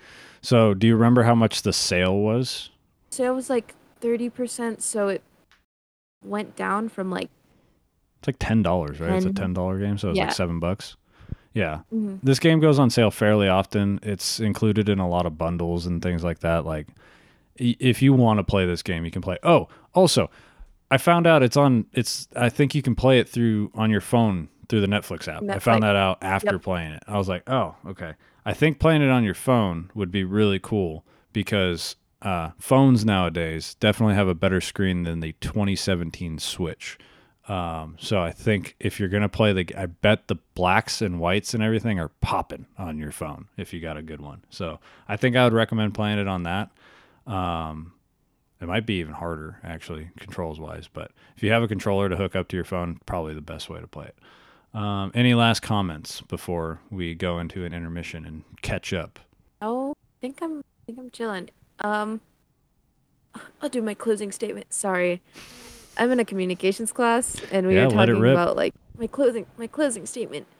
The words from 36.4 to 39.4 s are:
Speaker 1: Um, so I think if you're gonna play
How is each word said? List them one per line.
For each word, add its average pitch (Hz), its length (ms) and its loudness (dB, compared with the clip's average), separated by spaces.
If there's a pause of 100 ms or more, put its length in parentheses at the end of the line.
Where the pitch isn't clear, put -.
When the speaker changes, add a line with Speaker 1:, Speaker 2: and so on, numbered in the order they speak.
Speaker 1:
Um, 82 500 -6
so 98 240 -2
I 82 80 -2
think - 480 -2
if - 220 -6
you're 98 80 -2
gonna 104 200 0
play 107 240 2